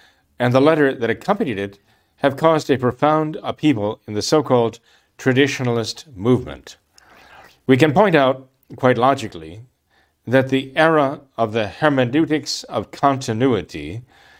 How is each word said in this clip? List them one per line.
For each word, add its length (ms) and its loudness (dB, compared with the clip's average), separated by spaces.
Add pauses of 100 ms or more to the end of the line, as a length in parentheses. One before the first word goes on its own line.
(380)
and 160 0
the 60 6
letter 340 4
that 160 -4
accompanied 480 -4
it 220 -8 (380)
have 180 -2
caused 340 0
a 80 2
profound 640 -2
upheaval 640 -2
in 100 -10
the 60 -2
so-called 580 0 (380)
traditionalist 960 -2
movement. 640 -2 (920)
We 100 6
can 160 4
point 220 4
out, 340 2 (260)
quite 220 2
logically, 640 -2 (640)
that 220 2
the 260 -2
era 460 2 (160)
of 160 -2
the 140 -2
hermeneutics 960 -2
of 280 -8
continuity, 1120 -4 (380)